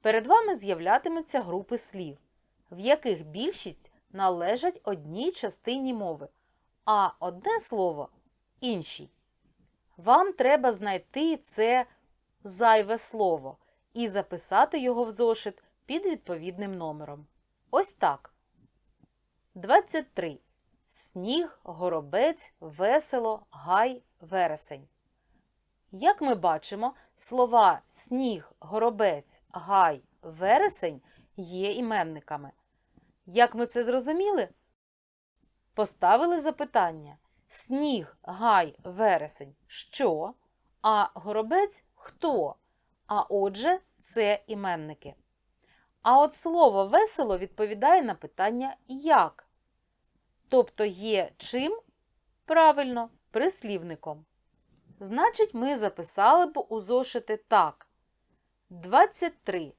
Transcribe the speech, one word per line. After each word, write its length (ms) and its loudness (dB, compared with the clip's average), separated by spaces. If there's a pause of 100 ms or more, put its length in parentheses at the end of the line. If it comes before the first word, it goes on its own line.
Перед 260 0
вами 300 4
з'являтимуться 840 -2
групи 380 -6
слів, 400 -12 (520)
в 80 -18
яких 480 0
більшість 640 -10 (200)
належать 720 -2
одній 480 -6
частині 640 -6
мови, 340 -8 (560)
а 260 4 (100)
одне 400 -4
слово — 480 -4 (520)
іншій. 500 -8 (840)
Вам 360 4
треба 400 2
знайти 640 -4
це 500 0 (580)
зайве 540 2
слово 580 -4 (360)
і 160 -4
записати 680 0
його 260 -2
в 60 -8
зошит 520 -4 (240)
під 180 -8
відповідним 720 -8
номером, 480 -12 (480)
ось 200 2
так. 400 -2 (1200)
Двадцять 580 2
три. 260 -6 (500)
Сніг, 720 -8
горобець, 1000 -4
весело, 880 -2
гай, 520 0 (180)
вересень. 680 -4 (1040)
Як 300 0
ми 120 2
бачимо, 600 -2 (220)
слова 720 4
сніг, 720 -6
горобець, 800 -2 (120)
гай, 500 2 (200)
вересень 800 0 (340)
є 360 -6
іменниками. 800 -6 (760)
Як 280 4
ми 120 -2
це 160 -4
зрозуміли? 640 -2 (1300)
Поставили 680 2
запитання. 760 -4 (320)
Сніг, 760 -4
гай, 600 0
вересень. 720 -2 (120)
Що? 680 -4 (480)
А 320 2
горобець 680 -2 (100)
хто? 600 -4 (500)
А 160 -2
отже, 580 0 (180)
це 480 0
іменники. 680 -8 (880)
А 160 8
от 140 4
слово 520 4
весело 520 2
відповідає 640 2
на 120 -4
питання 600 -6 (120)
як. 580 2 (1000)
Тобто 360 2
є 520 -2
чим? 440 -4 (640)
Правильно, 640 2 (200)
прислівником. 920 -4 (760)
Значить, 540 0
ми 220 -2
записали 720 4
б 220 -6
у 120 -6
зошити 560 -2
так. 500 2 (840)
Двадцять 720 2
три. 360 -6